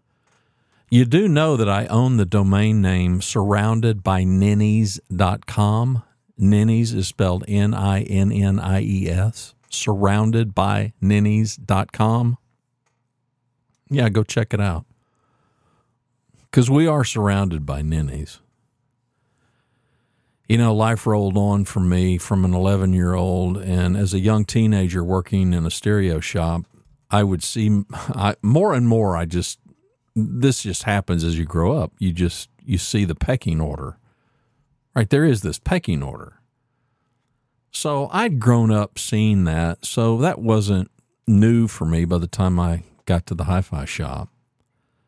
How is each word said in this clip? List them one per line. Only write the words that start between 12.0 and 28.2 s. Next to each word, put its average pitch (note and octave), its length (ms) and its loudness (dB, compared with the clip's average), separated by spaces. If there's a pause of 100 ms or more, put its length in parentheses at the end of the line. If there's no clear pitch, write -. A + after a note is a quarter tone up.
Yeah, B2+ 140 2
go G#2+ 160 0
check - 300 -4
it G#2 80 0
out. F2 240 -2 (1600)
'Cause B2 200 2
we D3+ 180 4
are D3+ 160 2
surrounded G2 640 0
by C#2+ 160 -6
ninnies. D2+ 580 -4 (2000)
You A2+ 100 2
know, A#2 160 4
life A2 320 0
rolled G2+ 300 0
on G2+ 300 0
for - 160 -4
me F2+ 360 2
from F#2 280 0
an F2+ 80 0
eleven-year-old, F#2 1040 0
and F2+ 400 -2
as G2 160 -2
a F#2+ 60 0
young G#2+ 260 2
teenager F#2+ 580 0
working F#2 500 0
in E2 120 0
a E2 40 -2
stereo F#2+ 520 -2
shop, E2 420 -4 (460)
I G#2 140 2
would F#2+ 200 -2
see, G#2+ 480 0
I, - 500 -4